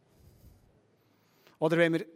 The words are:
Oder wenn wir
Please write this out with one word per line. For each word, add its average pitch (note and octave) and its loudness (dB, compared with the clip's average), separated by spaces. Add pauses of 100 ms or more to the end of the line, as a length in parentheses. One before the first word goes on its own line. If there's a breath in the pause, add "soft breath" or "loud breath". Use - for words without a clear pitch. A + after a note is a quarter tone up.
(1600 soft breath)
Oder D#3+ -2
wenn E3 2
wir E3 -4